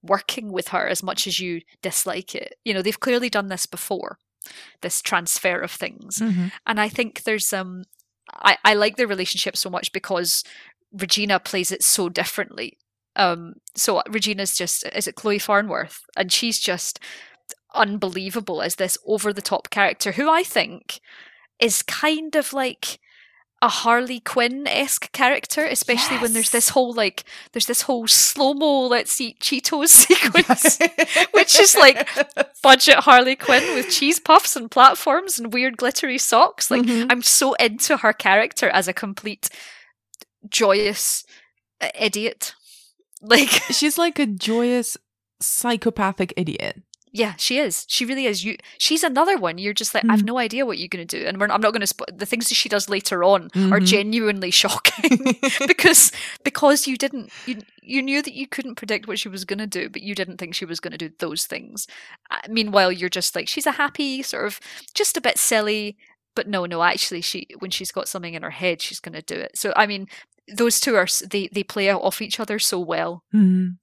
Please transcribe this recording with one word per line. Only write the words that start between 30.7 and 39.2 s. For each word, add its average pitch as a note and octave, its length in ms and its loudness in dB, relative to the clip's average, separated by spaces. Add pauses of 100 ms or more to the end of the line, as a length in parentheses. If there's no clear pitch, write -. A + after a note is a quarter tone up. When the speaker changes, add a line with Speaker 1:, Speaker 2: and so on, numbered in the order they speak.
Speaker 2:
<laughs> F4 240 0
Speaker 1:
which G4 260 6
is, G4 160 8
like, C4+ 360 8 (520)
budget C4+ 380 8
Harley B3+ 380 8
Quinn B3+ 260 4 (100)
with B3 160 -2
cheese D4 300 2
puffs - 380 6
and A#3 120 -10
platforms D4 720 4
and A#3 140 -8
weird B3 240 0
glittery B3+ 400 -2
socks. - 520 4
Like, B3 120 2
Speaker 2:
Mm-hmm. A#3 280 2
Speaker 1:
I'm B3 120 0
so C4 320 4
into - 440 0
her A3 140 2
character G#3+ 560 2
as F3+ 220 0
a F#3 40 -6
complete - 560 -8 (1000)